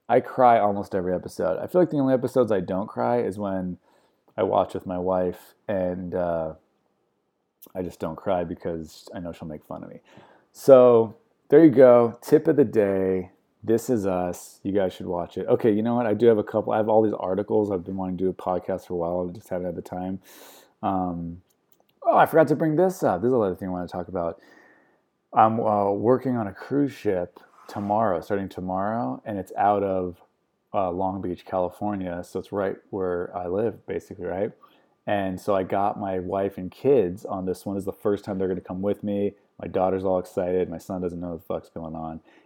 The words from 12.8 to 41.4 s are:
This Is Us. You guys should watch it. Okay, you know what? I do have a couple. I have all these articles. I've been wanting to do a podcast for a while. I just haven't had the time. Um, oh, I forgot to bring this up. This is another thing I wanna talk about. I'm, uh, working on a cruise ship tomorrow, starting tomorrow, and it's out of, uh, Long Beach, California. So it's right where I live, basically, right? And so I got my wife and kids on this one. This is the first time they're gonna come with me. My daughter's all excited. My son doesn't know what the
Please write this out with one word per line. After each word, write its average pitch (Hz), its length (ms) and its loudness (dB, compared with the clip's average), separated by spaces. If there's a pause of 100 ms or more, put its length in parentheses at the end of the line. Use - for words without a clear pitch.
This 113 260 0
Is 107 160 0
Us. 90 580 -4
You 98 80 -4
guys 95 220 0
should 95 140 -12
watch 87 280 -6
it. 92 120 -6
Okay, - 240 2
you 104 100 0
know 117 140 -2
what? 120 100 0
I 107 80 0
do 113 140 4
have 113 100 6
a 104 60 -2
couple. 107 280 -4
I 110 60 0
have 107 100 0
all 110 140 4
these 104 180 0
articles. 101 500 -2
I've 90 140 -4
been 95 140 -10
wanting 92 200 -6
to 92 80 -4
do 92 40 2
a 90 40 -4
podcast 90 520 -6
for 90 80 -10
a 87 40 -4
while. 87 300 -4
I 87 60 -10
just - 160 -18
haven't 90 160 -6
had 85 100 -6
the 90 60 -12
time. 92 380 -8 (640)
Um, 90 600 -4 (600)
oh, 330 120 2
I 165 120 6
forgot 151 220 4
to 151 60 2
bring 156 220 0
this 185 260 0
up. 95 180 2
This 117 60 0
is 131 60 2
another 98 220 2
thing 98 120 -10
I 90 40 -6
wanna 90 160 -6
talk 87 200 -8
about. 87 320 -6 (920)
I'm, 113 260 4
uh, 104 320 2
working 123 460 0
on 107 100 -4
a 95 60 -10
cruise 139 400 -4
ship 92 480 -4 (260)
tomorrow, 104 540 0
starting 98 260 -4
tomorrow, 104 800 -6
and 104 120 -8
it's 92 200 -10
out 101 260 2
of, 92 380 -4 (520)
uh, 95 180 -2
Long 95 280 -4
Beach, 90 240 -8
California. 92 800 -6
So - 160 -10
it's - 140 -14
right 98 240 -4 (140)
where 92 440 -4
I 90 120 -8
live, 98 380 -4
basically, 90 420 -10
right? 92 260 -4 (540)
And 95 340 -2
so 101 140 0
I 95 80 0
got 101 360 -2
my 95 200 -4
wife 95 380 -4
and 92 140 -10
kids 107 540 0
on 95 200 -6
this 90 200 -6
one. 98 100 -6
This 98 60 -6
is 92 40 -8
the 95 60 -8
first 101 320 -2
time 101 140 -8
they're 95 100 -2
gonna 90 140 -4
come 92 220 -10
with 101 200 -2
me. 101 300 -2 (260)
My 87 80 -10
daughter's 92 380 0
all 92 140 0
excited. 90 500 -2
My 82 80 -10
son 92 240 -8
doesn't 87 180 -6
know 87 120 -10
what 82 80 -10
the - 60 -20